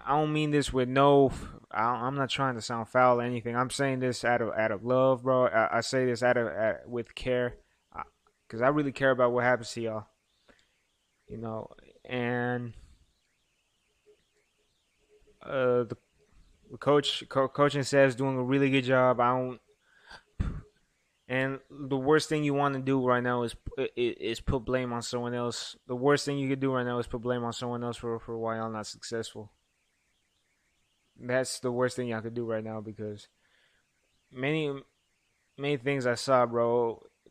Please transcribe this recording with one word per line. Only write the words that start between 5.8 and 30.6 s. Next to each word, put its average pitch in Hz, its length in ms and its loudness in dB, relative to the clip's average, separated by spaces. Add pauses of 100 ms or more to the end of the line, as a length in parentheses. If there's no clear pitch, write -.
say 131 240 0
this 120 160 -2
out 123 160 4
of, 117 80 0
out, 92 420 -2
with 120 260 -8
care, 123 420 -2 (380)
uh, - 100 -12 (440)
'cause 113 140 -8
I 131 60 4
really 147 240 2
care 135 180 2
about 123 220 4
what 120 120 2
happens 123 280 2
to 120 100 -8
y'all, 110 240 -6 (1200)
you 113 80 -12
know, 113 320 -8 (360)
and, 123 680 -2 (2750)
uh, 123 400 0
the, 117 140 -8 (720)
the 120 80 -14
coach, - 500 2
co-, 135 200 0
coaching 143 340 0
staff 139 260 6
is 120 80 -2
doing 131 220 -2
a 127 40 0
really 139 280 2
good 135 140 2
job. 127 360 4
I 123 160 4
don't, 127 240 -4 (1700)
and 131 300 -2 (120)
the 139 260 -4
worst 147 320 4
thing 151 160 0
you 143 100 0
wanna 139 240 0
do 131 260 0
right 123 180 2
now 123 200 0
is, 117 120 -4 (220)
i-, 135 60 -2
i-, 120 380 -2
is 110 200 -4
put 127 240 -4
blame 127 280 -2
on 117 100 -4
someone 120 320 -4
else. 120 420 -6 (120)
The 127 80 -4
worst 139 280 4
thing 143 140 -4
you 135 100 -2
could 135 120 -2
do 135 120 0
right 123 140 -2
now 123 120 -2
is 120 100 -4
put 123 120 -8
blame 123 240 -2
on 117 80 -4
someone 120 300 -6
else 120 140 -6
for, 117 240 -6
for 117 180 -10
why 113 180 -4
y'all 113 140 -6
not 107 160 -8
successful. 110 640 -10 (1700)